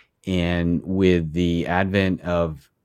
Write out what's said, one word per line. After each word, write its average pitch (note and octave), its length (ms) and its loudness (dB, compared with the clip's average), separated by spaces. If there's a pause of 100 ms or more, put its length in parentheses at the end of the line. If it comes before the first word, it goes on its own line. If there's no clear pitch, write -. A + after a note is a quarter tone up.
(280)
And F2 560 0
with F2+ 480 2
the E2+ 340 0
advent F#2 560 0
of E2+ 480 -4 (160)